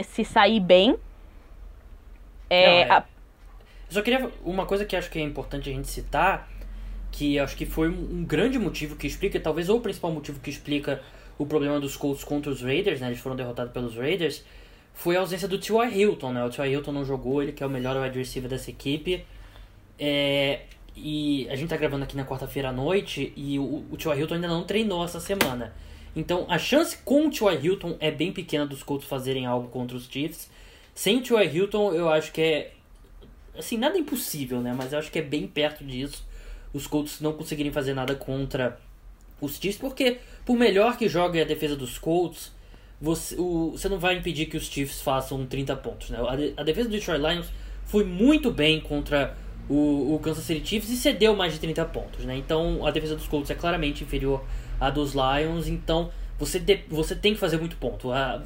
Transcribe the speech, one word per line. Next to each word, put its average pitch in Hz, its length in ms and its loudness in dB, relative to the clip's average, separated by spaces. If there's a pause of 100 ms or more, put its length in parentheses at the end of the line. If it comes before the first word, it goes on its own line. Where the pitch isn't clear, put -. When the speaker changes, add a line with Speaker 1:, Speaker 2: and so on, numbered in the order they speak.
Speaker 1:
se - 240 -2
sair 220 340 6
bem. 185 360 8 (1500)
É, 180 160 10
Speaker 2:
Não, 175 80 12
é. 175 160 8
Speaker 1:
a - 140 8 (840)
Speaker 2:
Eu - 60 -10
só 208 80 2
queria, 247 280 2 (140)
uma 180 220 -2
coisa 202 180 0
que 196 100 -4
acho 180 160 -2
que 160 80 -6
é 156 40 0
importante 143 480 -6
a - 20 -6
gente 135 160 -6
citar, 165 580 0 (640)
que 143 280 0
acho 139 180 0
que 151 80 -6
foi 160 240 0
um, 175 300 -4
um 170 40 -2
grande 202 360 2
motivo 151 380 -4
que - 100 -6
explica, 185 340 -2
talvez 170 300 0
o 240 100 4
principal 196 320 -2
motivo 147 280 -8
que 147 100 -8
explica 143 520 -2 (360)
o 147 80 -2
problema 147 340 2
dos 139 160 -4
Colts 139 260 -4
contra 147 280 -4
os 127 100 -4
Raiders, 143 400 0
né? 127 60 -4
Eles 123 140 -4
foram 131 140 -6
derrotados 123 380 -6
pelos 120 240 -6
Raiders, 151 480 -2 (480)
foi 175 240 0
a 185 40 4
ausência 185 280 -2
do 196 80 -2
T 202 160 -4
Y 233 180 4
Hilton, 196 420 2
né? 123 120 0
O 123 60 0
T 135 100 -6
Y 139 100 2
Hilton 143 220 -2
não 143 100 -2
jogou, 135 400 0
ele 151 100 -2
que 143 100 -8
é 139 40 -2
o 135 40 -2
melhor 131 260 -2
wide 131 220 -2
receiver 127 320 -6
dessa 127 180 -6
equipe. 156 560 -4 (760)
É... 143 600 2 (340)
e 147 560 -2
a 135 60 -4
gente 165 140 -4
tá 160 60 0
gravando 139 280 0
aqui 139 120 -8
na 135 80 -2
quarta-feira 135 440 -4
à 127 40 -4
noite 147 600 -2
e 143 240 -4
o, 135 320 -4
o 156 60 -8
T - 120 -4
Y 143 80 2
Hilton 160 180 0
ainda 175 120 -2
não 170 160 0
treinou 202 420 0
essa 170 140 -6
semana. 131 560 -2 (400)
Então, 175 340 -2
a 175 80 2
chance 311 420 4
com 294 280 4
o 285 40 4
T - 120 -4
Y 180 180 6
Hilton 170 380 0
é 156 140 0
bem 156 200 0
pequena 156 320 -2
dos 139 200 -8
Colts 139 240 -6
fazerem 131 360 -2
algo 123 260 0
contra 127 260 -6
os 123 120 -12
Chiefs. 151 400 -6 (460)
Sem 220 240 4
o 254 40 -2
T 233 120 0
Y 190 180 6
Hilton, 202 420 2
eu 170 140 2
acho 156 220 2
que 160 100 -4
é... 160 320 2 (840)
Assim, 220 180 -4
nada 302 220 2
impossível, 143 600 -2
né? 123 120 -2
Mas 131 200 -4
eu 151 80 0
acho 151 100 -8
que 175 80 -2
é 156 40 0
bem 151 260 -4
perto 151 340 -2
disso. 135 420 -8 (480)
Os 139 140 -6
Colts 147 340 -2
não 151 120 0
conseguirem 147 400 -4
fazer 139 200 0
nada 135 220 0
contra 135 640 -2 (640)
os 143 160 -6
Chiefs, 202 240 -4
porque 254 380 0 (280)
por 247 100 4
melhor 226 400 6
que 226 120 2
jogue 170 320 2
a 151 40 6
defesa 147 300 0
dos 131 240 -8
Colts, 165 540 0 (480)
você, - 360 -2
o, 165 360 0
você 196 160 -2
não 190 100 0
vai 180 180 2
impedir 160 300 -2
que 160 100 -6
os 147 100 -4
Chiefs 139 340 -4
façam 135 440 0
trinta 135 300 -2
pontos, 113 360 -10
né? - 80 -4 (100)
A 135 80 -2
de-, 147 200 -2
a 147 60 -6
defesa 175 260 2
do 208 40 -2
Detroit 175 280 0
Lions 170 300 0 (340)
foi 208 200 2
muito 233 480 4
bem 151 280 4
contra 143 560 0 (340)
o, 147 440 4
o 151 40 0
Kansas 156 260 -2
City 156 220 -2
Chiefs 208 240 -2
e 240 60 0
cedeu 214 400 6
mais 180 160 2
de 156 60 -6
trinta 165 260 0
pontos, 117 400 -6
né? 127 120 -4
Então, 160 500 0
a 147 40 4
defesa 156 240 0
dos 151 140 -8
Colts 143 220 0
é 143 40 -2
claramente 160 480 0
inferior 135 400 0 (380)
à 135 80 2
dos 139 240 0
Lions, 147 560 0
então 165 420 0 (280)
você 147 200 -2
de-, 190 300 2
você 156 260 0
tem 208 200 2
que - 60 -6
fazer 165 180 2
muito 170 180 -4
ponto. 123 340 -4
A, 127 340 0